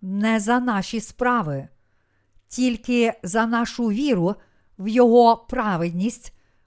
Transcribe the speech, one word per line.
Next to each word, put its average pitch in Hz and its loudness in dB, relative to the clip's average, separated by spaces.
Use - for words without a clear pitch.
не 208 0
за 233 0
наші 226 -4
справи. 208 -4
Тільки 240 0
за 214 0
нашу 233 -2
віру 208 0
в 190 -10
Його 233 6
праведність 190 -4